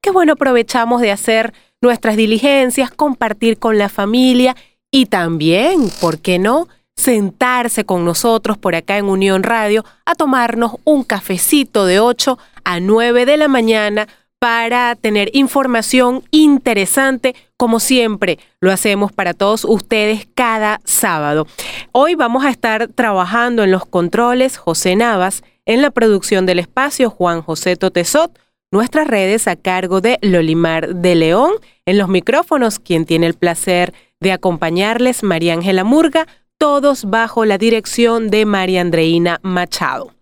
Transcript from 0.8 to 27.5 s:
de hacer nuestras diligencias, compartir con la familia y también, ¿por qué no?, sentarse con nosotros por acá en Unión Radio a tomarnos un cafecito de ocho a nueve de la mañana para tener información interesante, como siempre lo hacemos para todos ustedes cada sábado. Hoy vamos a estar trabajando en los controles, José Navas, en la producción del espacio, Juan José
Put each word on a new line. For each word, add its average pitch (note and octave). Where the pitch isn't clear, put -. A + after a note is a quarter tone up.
de G#3
hacer A3
nuestras A#3
diligencias, B3+
compartir A3+
con A3
la G3+
familia B3
y C4
también, F3+
¿por D#3+
qué F3+
no?, B3
sentarse A#3
con F3
nosotros G#3+
por F3+
acá E3+
en G3+
Unión F#3+
Radio A3
a E4+
tomarnos A#3
un D4
cafecito G#3
de F#3
ocho B3
a F3
nueve A#3+
de D4
la D4+
mañana A3
para A#3+
tener G#3
información B3+
interesante, C4+
como A3+
siempre G#3+
lo F#3+
hacemos G3+
para F3
todos G#3
ustedes G#3+
cada A3
sábado. D#3
Hoy D4+
vamos C4
a C4+
estar A3+
trabajando A3+
en F#3+
los F#3
controles, A#3+
José F3+
Navas, G3
en A#3+
la C#4+
producción G#3
del F3+
espacio, B3+
Juan E3+
José E3